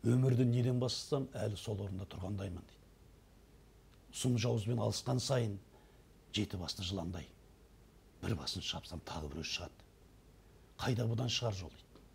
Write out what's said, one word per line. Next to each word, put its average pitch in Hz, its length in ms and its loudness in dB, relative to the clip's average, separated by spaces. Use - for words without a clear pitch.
«Өмірді 127 400 6
неден 123 360 4
бастасам, 135 520 0
әлі 107 240 -2
сол 104 280 -4
орында 95 260 -4
тұрғандаймын», — 92 600 -6
дейді. - 100 -20
«Сұм 127 260 2
жауызбен 117 400 2
алысқан 117 420 0
сайын, 113 380 0
жеті 104 260 -2
басты 90 240 -6
жыландай. 87 460 -4
Бір 113 120 0
басын - 280 -4
шапсам, - 380 -6
тағы 78 300 -8
біреу 73 160 -6
шығады. - 400 -8
Қайда 117 280 2
бұдан 117 240 0
шығар 113 240 0
жол?» — 90 240 -8
дейді. - 240 -20